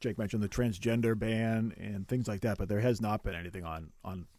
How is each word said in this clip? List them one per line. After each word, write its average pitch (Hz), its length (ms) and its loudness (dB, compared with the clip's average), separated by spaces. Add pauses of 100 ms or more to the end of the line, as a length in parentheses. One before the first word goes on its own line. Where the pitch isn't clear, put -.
Jake 110 180 -2
mentioned, 107 240 0
the 101 60 2
transgender 113 680 2
ban 113 580 0
and 98 300 -6
things 127 220 -2
like 101 140 -2
that, 107 160 0
but 98 100 -2
there 104 120 4
has 120 200 4
not 107 240 0
been 95 100 -2
anything 87 300 -6
on, 80 260 -6 (140)
on 95 220 -8 (120)